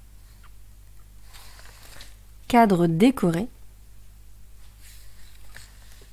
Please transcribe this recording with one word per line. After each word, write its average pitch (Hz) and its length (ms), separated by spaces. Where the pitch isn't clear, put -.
Cadre 196 380
décoré. 175 600